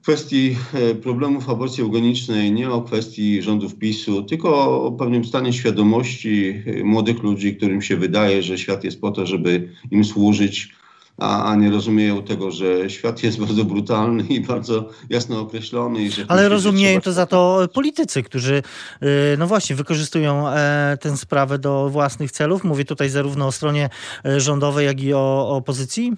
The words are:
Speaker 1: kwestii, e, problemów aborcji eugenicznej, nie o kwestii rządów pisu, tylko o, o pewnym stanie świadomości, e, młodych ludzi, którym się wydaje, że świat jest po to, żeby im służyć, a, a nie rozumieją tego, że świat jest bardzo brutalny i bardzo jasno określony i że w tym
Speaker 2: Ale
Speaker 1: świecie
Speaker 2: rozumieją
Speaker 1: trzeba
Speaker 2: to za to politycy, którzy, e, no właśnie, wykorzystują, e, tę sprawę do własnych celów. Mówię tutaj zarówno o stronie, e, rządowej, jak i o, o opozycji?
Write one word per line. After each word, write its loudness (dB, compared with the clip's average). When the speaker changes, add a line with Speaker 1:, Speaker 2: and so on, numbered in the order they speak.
Speaker 1:
kwestii, 0
e, 2
problemów -2
aborcji -4
eugenicznej, 0
nie 0
o 0
kwestii -2
rządów -2
pisu, -2
tylko -2
o, 2
o -2
pewnym 0
stanie -2
świadomości, 0
e, -4
młodych 2
ludzi, 0
którym 0
się -2
wydaje, 2
że -4
świat -4
jest -8
po -2
to, -4
żeby 0
im 4
służyć, 2
a, 0
a 0
nie 6
rozumieją 2
tego, -4
że 0
świat -4
jest 0
bardzo 0
brutalny 0
i -2
bardzo -4
jasno -2
określony -6
i 0
że -6
w -6
tym -6
Speaker 2:
Ale 4
Speaker 1:
świecie 6
Speaker 2:
rozumieją 4
Speaker 1:
trzeba -16
Speaker 2:
to -2
za 2
to 4
politycy, -2
którzy, -2
e, 0
no 0
właśnie, 0
wykorzystują, 0
e, 2
tę -4
sprawę 0
do 0
własnych -2
celów. 0
Mówię 0
tutaj -2
zarówno 0
o 0
stronie, 0
e, 2
rządowej, 2
jak 0
i 0
o, 2
o 0
opozycji? -4